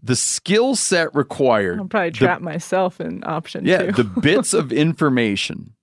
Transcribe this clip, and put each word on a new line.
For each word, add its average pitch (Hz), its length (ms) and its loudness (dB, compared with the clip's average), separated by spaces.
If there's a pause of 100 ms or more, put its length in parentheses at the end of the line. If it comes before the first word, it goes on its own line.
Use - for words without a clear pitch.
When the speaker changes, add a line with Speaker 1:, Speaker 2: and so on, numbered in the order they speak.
Speaker 1:
the 117 140 0
skill 226 600 0
set 170 380 0
required. 117 640 2
Speaker 2:
I'll 190 60 -6
probably 185 240 -2
Speaker 1:
The 156 80 -12
Speaker 2:
trap 180 220 2
myself 180 600 -4
in 170 260 -8
option 160 400 -8
Speaker 1:
Yeah, 185 240 2
Speaker 2:
two. - 20 -2
Speaker 1:
the 127 120 2
Speaker 2:
<laughs> 101 180 -6
Speaker 1:
bits 190 320 2
of 139 180 -2
information 127 1080 0